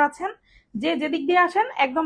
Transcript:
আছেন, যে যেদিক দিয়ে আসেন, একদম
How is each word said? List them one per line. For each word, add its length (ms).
আছেন, 260
যে 220
যেদিক 300
দিয়ে 120
আসেন, 280
একদম 280